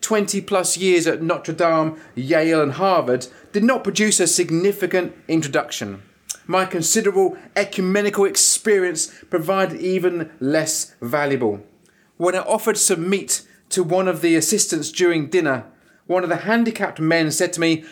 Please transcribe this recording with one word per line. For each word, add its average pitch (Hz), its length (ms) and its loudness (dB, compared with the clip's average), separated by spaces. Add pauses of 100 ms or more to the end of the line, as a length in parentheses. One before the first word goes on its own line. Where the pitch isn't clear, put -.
twenty 202 380 0
plus 180 380 -2
years 175 300 2
at 156 160 0
Notre 165 280 -2
Dame, 160 480 0 (140)
Yale 156 480 2
and 139 120 0
Harvard 139 540 0 (240)
did 208 120 0
not 247 200 2
produce 202 360 2
a 175 80 2
significant 180 840 0 (140)
introduction. 143 760 -4 (420)
My 185 200 2
considerable 185 720 0 (180)
ecumenical 202 680 0
experience 185 880 0 (200)
provided 180 500 0
even 175 580 -2
less 151 600 -2
valuable. 123 640 -2 (520)
When 180 180 0
I 185 40 -2
offered 214 380 0
some 175 320 0
meat - 320 -2 (280)
to 180 140 0
one 185 240 0
of 156 140 -2
the 165 140 4
assistants 160 560 0
during 170 360 0
dinner, 139 380 0 (400)
one 180 180 0
of 165 60 -4
the 170 80 0
handicapped 220 600 -2
men 160 320 2
said 175 220 0
to 170 60 -6
me, 160 320 0